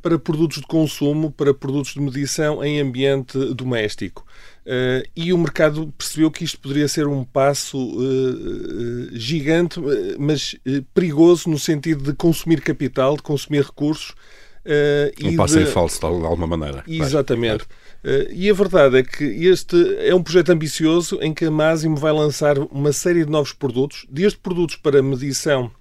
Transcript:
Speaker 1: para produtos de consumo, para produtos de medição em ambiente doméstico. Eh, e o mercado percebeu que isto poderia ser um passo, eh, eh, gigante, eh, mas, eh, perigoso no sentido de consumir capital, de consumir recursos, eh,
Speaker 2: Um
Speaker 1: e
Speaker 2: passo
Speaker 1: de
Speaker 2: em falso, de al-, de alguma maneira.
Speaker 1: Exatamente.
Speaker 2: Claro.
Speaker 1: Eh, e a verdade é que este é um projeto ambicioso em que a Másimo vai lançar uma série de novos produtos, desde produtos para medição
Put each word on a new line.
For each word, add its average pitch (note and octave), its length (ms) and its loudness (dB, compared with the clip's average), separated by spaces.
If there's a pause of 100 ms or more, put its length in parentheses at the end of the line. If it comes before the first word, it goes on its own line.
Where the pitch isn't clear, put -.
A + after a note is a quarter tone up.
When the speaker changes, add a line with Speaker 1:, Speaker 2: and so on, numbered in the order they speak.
Speaker 1:
para E3 180 0
produtos D#3+ 380 -2
de C#3 100 -14
consumo, D3+ 640 0
para C#3+ 220 2
produtos C3+ 400 -4
de C#3 80 -6
medição C#3+ 600 -2
em D3 200 -2
ambiente C3+ 560 -2 (160)
doméstico. A#2 720 -4 (400)
Eh, B2+ 360 0 (140)
e E3 160 -2
o F3+ 60 4
mercado D#3 600 0
percebeu D#3 320 0
que D#3 140 -6
isto - 160 -8
poderia C#3+ 300 -2
ser D3+ 180 -2
um C#3 160 -2
passo, C#3 540 0
eh, A#2+ 1400 -4
eh, A#2+ 40 -10
gigante, D#3 600 0
eh, A#2+ 400 -2
mas, C#3+ 460 -2
eh, C3+ 180 -2 (100)
perigoso E3+ 560 4
no D3+ 80 0
sentido D3+ 460 -2
de C#3+ 80 -2
consumir E3 480 2
capital, C#3 560 0
de C#3+ 60 -10
consumir D3 420 -2
recursos, - 500 -4 (520)
eh, D3 480 2 (100)
Speaker 2:
Um D3+ 60 0
Speaker 1:
e E3 80 0
Speaker 2:
passo C#3 200 4
Speaker 1:
de D#3 60 6
Speaker 2:
em D3+ 40 2
falso, F2 300 0
de - 80 -4
al-, E2+ 140 0
de D#2+ 60 -2
alguma E2 220 0
maneira. D2+ 380 -4
Speaker 1:
Exatamente. C3+ 760 -2 (400)
Speaker 2:
Claro. C3+ 220 0
Speaker 1:
Eh, - 80 -10
e F#3 160 0
a G#3 40 6
verdade E3+ 440 4
é C3 60 6
que - 200 -6
este E3+ 540 2 (220)
é C3+ 140 2
um F3+ 80 4
projeto D#3+ 280 2
ambicioso D#3+ 720 0
em D#3 120 -2
que E3 120 -4
a D#3 60 0
Másimo D#3 440 2
vai D3+ 160 0
lançar D3+ 480 2
uma C#3+ 320 0
série E3+ 320 2
de D3+ 80 -2
novos D3+ 220 0
produtos, C3 560 -2
desde F#3 280 0
produtos F3 380 -2
para C#3 260 4
medição C3+ 800 -2